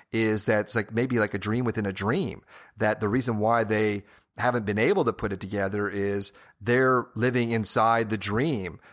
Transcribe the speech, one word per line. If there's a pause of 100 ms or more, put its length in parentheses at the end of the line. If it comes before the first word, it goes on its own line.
(120)
is
that
it's
like,
maybe
like
a
dream
within
a
dream, (360)
that
the
reason
why
they (340)
haven't
been
able
to
put
it
together
is (300)
they're
living
inside
the
dream, (140)